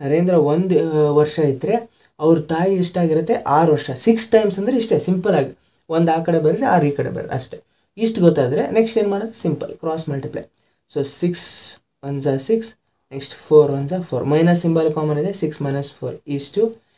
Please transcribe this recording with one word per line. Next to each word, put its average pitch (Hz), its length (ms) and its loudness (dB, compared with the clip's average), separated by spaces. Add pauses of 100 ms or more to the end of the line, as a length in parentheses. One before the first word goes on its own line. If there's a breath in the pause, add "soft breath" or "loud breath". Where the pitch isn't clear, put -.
Narendra 165 320 2
ಒಂದು, 156 760 2
ಆ, 147 40 0
ವರ್ಷ 151 280 2
ಇದ್ರೆ 156 500 -2 (300 soft breath)
ಅವ್ರ 160 200 4
ತಾಯಿ 170 360 0
ಎಷ್ಟಾಗಿರುತ್ತೆ? 170 580 0
ಆರು 156 380 2
ವರ್ಷ. 143 200 0
Six 226 360 2
times 208 320 2
ಅಂದ್ರೆ 240 180 0
ಇಷ್ಟೇ, 196 220 0
simple 180 360 0
ಆಗಿ 135 220 -2 (320)
ಒಂದು 165 220 2
ಆ 165 120 0
ಕಡೆ 165 160 2
ಬರೀರಿ, 156 240 0
ಆರು 180 220 2
ಈ 143 60 0
ಕಡೆ 127 180 -4
ಬರ್ರಿ, - 200 -8
ಅಷ್ಟೇ. - 300 -8 (380)
ಇಷ್ಟು 220 240 -2
ಗೊತ್ತಾದ್ರೆ 151 500 2
next 226 260 0
ಏನ್ 208 100 2
ಮಾಡೋದು? 202 260 -4
Simple - 400 -6
cross 160 360 -6
multiply. 139 320 -8 (520)
So 143 80 -2
six 175 340 -2 (720)
one 139 140 -6
za 139 160 0 (100)
six, 226 140 2 (480)
next 135 220 -10 (180)
four 147 280 8
one 139 100 -6
za 180 200 -6
four. - 160 -4
Minus 165 360 4
symbol 160 320 2
common 151 260 -2
ಇದೆ, 175 100 -2
six 156 320 -4
minus 139 240 -4
four - 420 -12
ಇಷ್ಟು. 196 540 -4 (160 soft breath)